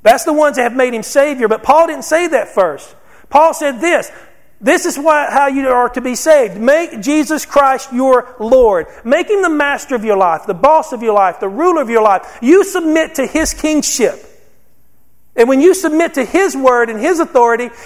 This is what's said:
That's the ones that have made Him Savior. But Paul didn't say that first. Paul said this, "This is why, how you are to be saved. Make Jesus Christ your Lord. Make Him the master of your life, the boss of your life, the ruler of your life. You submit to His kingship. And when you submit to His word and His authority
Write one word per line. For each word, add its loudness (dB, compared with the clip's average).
That's 2
the 0
ones 0
that -2
have -4
made 0
Him -8
Savior. -2
But -2
Paul 4
didn't -10
say -2
that -4
first. -4
Paul 2
said -6
this, -2
"This 0
is -4
why, 0
how 0
you -2
are 2
to -6
be -6
saved. 2
Make 0
Jesus -2
Christ 0
your 0
Lord. 2
Make 0
Him 0
the 0
master -4
of -6
your 0
life, 0
the -4
boss 2
of -10
your 0
life, 2
the -6
ruler 0
of -6
your 2
life. 0
You 4
submit -2
to -2
His -4
kingship. -4
And 4
when 2
you 6
submit -2
to -2
His 0
word 2
and -8
His 0
authority 0